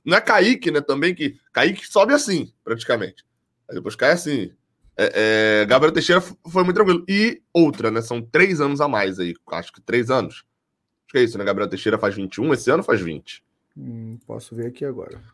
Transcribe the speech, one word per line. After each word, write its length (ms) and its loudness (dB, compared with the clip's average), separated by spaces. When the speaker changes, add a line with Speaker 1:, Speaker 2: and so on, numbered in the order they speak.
Speaker 1:
Não 120 2
é 40 4
Kaique, 500 2
né, 100 0
também, 340 -2
que 220 -6
Kaique 340 0
sobe 280 2
assim, 380 -2
praticamente. 640 -6
Aí 60 -14
depois 220 -10
cai 160 2
assim. 400 -2
É, 680 2
é... 40 0
Gabriel 260 4
Teixeira 280 2
f-, 160 -14
foi 120 0
muito 140 0
tranquilo. 320 2
E 340 0
outra, 380 2
né, 100 -2
são 220 -6
três 380 2
anos 200 0
a 60 0
mais 320 -2
aí, 160 -6
acho 220 -10
que 80 -20
três 300 -2
anos. 340 -2
Acho 80 -20
que 60 0
é 60 6
isso, 120 -2
né? 80 -6
Gabriel 240 0
Teixeira 300 -2
faz 160 -2
vinte 220 -10
e 40 -6
um, 140 0
esse 160 -2
ano 120 2
faz 180 0
vinte. 420 -10
Speaker 2:
Hum, 500 -14
posso 280 -16
ver 120 -8
aqui 180 -12
agora. 360 -12